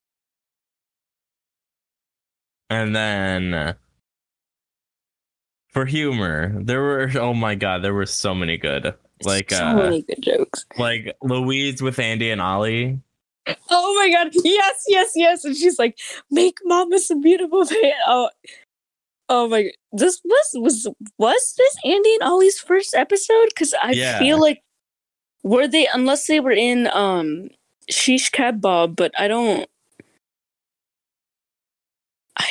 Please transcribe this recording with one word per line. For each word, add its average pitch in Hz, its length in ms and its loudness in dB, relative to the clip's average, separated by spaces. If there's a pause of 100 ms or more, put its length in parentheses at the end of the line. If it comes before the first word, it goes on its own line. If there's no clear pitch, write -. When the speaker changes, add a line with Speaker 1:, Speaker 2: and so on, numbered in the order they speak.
(2750)
Speaker 1:
And 110 260 -2
then, 95 580 -2
uh, 78 200 -4 (1900)
for 135 160 -4
humor, 110 680 -2 (100)
there 123 180 -2
were, 139 360 -2
oh 120 180 -2
my 113 200 -2
God, 95 280 -4
there 98 120 -2
were 98 120 -2
so - 280 -4
many 85 220 -4
good. 71 380 -4 (300)
Like, 196 260 -4
Speaker 2:
so 90 140 -2
Speaker 1:
uh, 233 100 0
Speaker 2:
many 180 280 0
good - 200 -10
jokes. - 420 -2 (140)
Speaker 1:
like 117 440 -4
Louise 131 600 -4
with 127 160 -4
Andy 113 320 -2
and 104 100 -4
Ollie. 113 600 -2 (720)
Speaker 2:
Oh 359 280 2
my 392 120 2
God. 339 200 2 (140)
Yes, 392 440 0
yes, 392 280 2
yes. 339 280 2
And 285 120 -4
she's 339 220 2
like, 233 200 -2 (320)
"Make 349 340 2
Mama 349 340 2
some 330 220 -2
beautiful 349 460 2
thing." 320 260 2 (140)
Oh, 247 240 2 (1000)
oh 240 200 2
my, 220 220 0 (220)
this 294 320 0
was, 508 300 2
was, 233 340 -2 (300)
was 262 400 0
this 539 260 4
Andy 403 300 4
and 453 80 0
Ollie's 381 360 4
first 381 360 0
episode? 453 600 4
'Cause - 280 -2
I 240 100 0
Speaker 1:
Yeah. 247 260 0
Speaker 2:
feel 302 220 4
like, 302 220 2 (800)
were 247 260 2
they, 294 240 2
unless 262 340 0
they 311 140 2
were 254 120 0
in, 240 360 2
um, 180 640 -2 (400)
Shish - 400 0
Kebab, 190 640 0
but 175 220 0
I 196 100 0
don't, 220 400 -2 (2750)
I - 140 -6